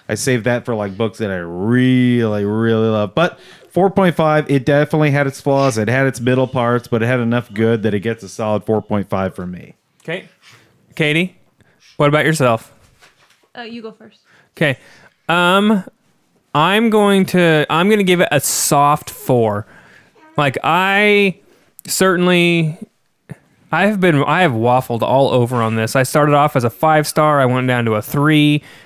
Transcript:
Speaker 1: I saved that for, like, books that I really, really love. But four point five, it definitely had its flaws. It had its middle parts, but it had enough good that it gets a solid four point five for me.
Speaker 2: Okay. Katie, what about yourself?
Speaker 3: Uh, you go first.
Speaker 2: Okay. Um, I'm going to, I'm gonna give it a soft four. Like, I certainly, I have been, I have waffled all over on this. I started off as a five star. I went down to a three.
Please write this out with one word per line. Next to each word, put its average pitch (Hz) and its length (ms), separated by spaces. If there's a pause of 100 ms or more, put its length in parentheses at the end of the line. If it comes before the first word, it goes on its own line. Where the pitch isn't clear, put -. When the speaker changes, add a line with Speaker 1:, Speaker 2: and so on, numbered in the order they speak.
Speaker 1:
I - 60
saved 120 300
that 120 200
for, 120 120
like, 101 200
books 110 220
that 104 140
I 92 60
really, 113 1080
really 110 440
love. 104 260
But 165 240 (320)
four 185 180
point 180 260
five, 151 340
it 139 160
definitely 151 460
had 143 140
its 135 160
flaws. 139 380
It 104 100
had 135 160
its 127 160
middle 127 260
parts, 120 400
but 113 140
it 113 60
had 127 120
enough 117 320
good 113 320
that 104 120
it 98 60
gets 113 220
a 92 60
solid 107 340
four 107 180
point 101 280
five 95 260
for 90 120
me. 170 260 (300)
Speaker 2:
Okay. - 260 (640)
Katie, 160 400 (640)
what 147 120
about 147 160
yourself? 147 460 (880)
Speaker 3:
Uh, 247 60
you 233 180
go 220 100
first. - 280 (360)
Speaker 2:
Okay. 143 220 (500)
Um, 185 560 (680)
I'm 196 360
going 202 380
to, 165 420
I'm 175 200
gonna 214 140
give 180 180
it 180 100
a 147 80
soft 147 720
four. 110 560 (720)
Like, 143 260
I 196 760 (460)
certainly, 175 920 (920)
I 170 140
have 208 160
been, 156 220
I 165 180
have 165 120
waffled 120 500
all 131 260
over 123 280
on 113 180
this. 110 200
I 135 80
started 147 300
off 147 220
as 127 80
a 120 60
five 156 380
star. 151 320
I 131 60
went 127 220
down 123 180
to 110 80
a 107 80
three. 147 640 (220)